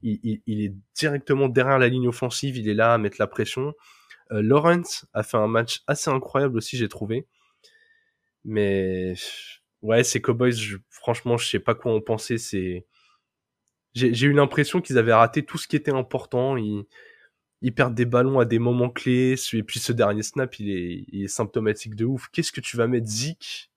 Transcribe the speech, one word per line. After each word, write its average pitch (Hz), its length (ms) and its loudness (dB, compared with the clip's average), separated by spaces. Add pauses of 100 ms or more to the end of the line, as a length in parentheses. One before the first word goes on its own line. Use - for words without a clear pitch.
il, 107 220 -4
il, 107 240 -4
il 104 180 -2
est 98 80 -6 (220)
directement 143 520 0
derrière 131 300 4
la 127 120 6
ligne 127 180 0
offensive. 127 500 -4
Il 107 100 -4
est 104 60 0
là 113 220 4
à - 20 2
mettre 104 220 -2
la 104 80 0
pression. 143 480 -6 (560)
Euh, 107 100 -2
Lawrence 156 720 2
a 107 80 -2
fait - 160 -2
un 107 100 2
match 113 380 -2
assez 147 240 -2
incroyable 135 480 0
aussi, 113 200 -6
j'ai 113 120 0
trouvé. 113 380 -6 (1160)
Mais, 95 720 0 (680)
ouais, 113 200 4
ces - 160 0
Cowboys, 123 340 2
je... 107 240 -6 (120)
franchement, 120 480 -2
je 117 100 -2
sais - 120 0
pas 117 160 0
quoi 117 180 -2
en 110 80 0
penser. 110 380 -4
C'est... 92 480 -6 (1040)
j'ai, 120 220 2
j'ai 123 100 2
eu 143 80 6
l'impression 143 480 2
qu'ils 131 160 -2
avaient 113 160 4
raté 113 320 4
tout - 140 -10
ce - 80 -12
qui - 80 -4
était 147 160 0
important. 131 640 -2
Ils... 104 300 -4 (760)
ils 123 140 -2
perdent 123 180 2
des 120 120 2
ballons 123 340 2
à 120 60 6
des 117 120 0
moments 123 320 2
clés. 127 460 2 (180)
Et 113 80 0
puis - 180 -6
ce - 120 -4
dernier 107 320 2
snap, 131 340 -6
il 101 140 -6
est, 87 380 -6
il 98 160 -6
est - 20 -6
symptomatique 107 680 -2
de 110 120 -2
ouf. 127 240 -4
Qu'est-ce - 220 -4
que - 100 -12
tu - 160 -10
vas 117 100 4
mettre, 120 180 0
Zeke ? 120 720 -8